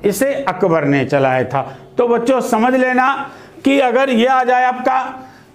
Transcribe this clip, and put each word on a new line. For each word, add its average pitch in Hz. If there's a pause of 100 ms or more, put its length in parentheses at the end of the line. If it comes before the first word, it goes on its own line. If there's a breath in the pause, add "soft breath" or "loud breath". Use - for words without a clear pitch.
इसे 233 (120)
अकबर 170
ने 139
चलाया 131
था। 139 (320 loud breath)
तो 240
बच्चों 240
समझ 240
लेना 254 (580 loud breath)
कि 277
अगर 262
ये 233
आ 262
जाए 254
आपका 254 (540 loud breath)